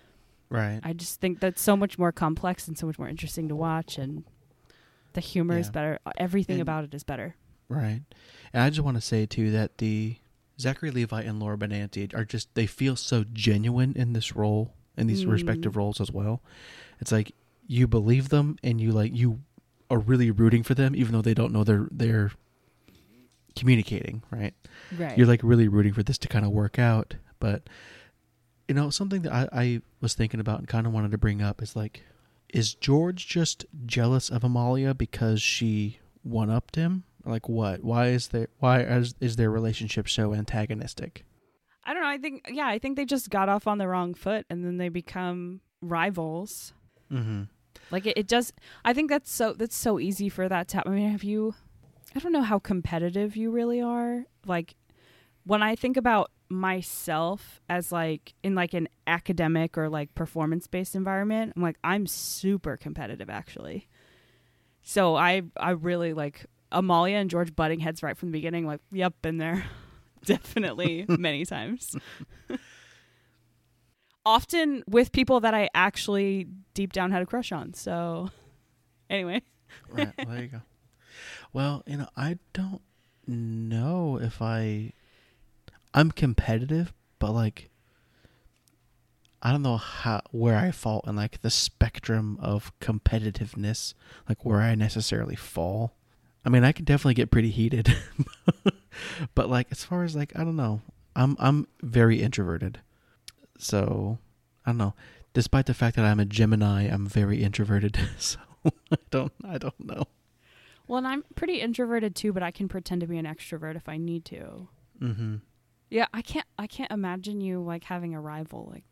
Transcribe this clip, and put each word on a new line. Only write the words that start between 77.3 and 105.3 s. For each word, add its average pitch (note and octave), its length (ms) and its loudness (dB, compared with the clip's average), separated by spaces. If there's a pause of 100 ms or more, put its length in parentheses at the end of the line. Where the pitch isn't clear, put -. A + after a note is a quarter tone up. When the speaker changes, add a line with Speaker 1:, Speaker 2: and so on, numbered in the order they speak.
Speaker 2:
on. E3+ 220 -8
So E3+ 560 -6 (800)
anyway. G3 320 -4 (480)
Speaker 1:
Right. D4 260 -2
Well, C4 180 -8
there B2 80 -8
you B2 60 -12
go. B2 120 -14 (920)
Well, C#3+ 340 -2
you C#3+ 120 -6
know, C#3+ 180 -8
I D#3+ 220 -4 (160)
don't F#3+ 260 -6 (460)
know A#2 920 -2
if - 220 -4
I, A2 540 -2 (1000)
I'm D#3+ 180 6
competitive, C3+ 840 0 (240)
but, G#2+ 140 0
like, A2+ 380 -2 (1700)
I B2 100 2
don't C#3+ 100 2
know B2 140 2
how, - 540 -4
where A#2 260 4
I F3+ 140 4
fall A2 360 -4
in, G#2 100 -4
like, G#2 260 -4
the A2+ 80 0
spectrum - 880 0
of G#2 400 -2
competitiveness, G#2+ 1120 -2 (360)
like, - 160 -2
where G#2+ 160 4
I A2+ 140 4
necessarily G#2+ 640 0
fall. G2+ 580 -4 (520)
I - 20 4
mean, B2 160 8
I C3+ 80 8
can E3 140 -8
definitely C#3+ 280 6
get A2+ 160 2
pretty A2+ 200 4
heated, A2+ 440 4 (720)
<laughs> - 680 -4
but, B2 160 2
like, B2 200 0
as - 140 -8
far F3+ 180 -4
as, E3 140 -4
like, D3 180 -4
I E3 100 -4
don't E3 120 -2
know, A2 240 -2 (340)
I'm, C3 240 4
I'm C#3+ 300 2 (140)
very A2+ 400 6
introverted. F#2 580 -2 (800)
So, G2+ 600 0 (480)
I B2 40 2
don't A#2 80 0
know. G2 160 0 (380)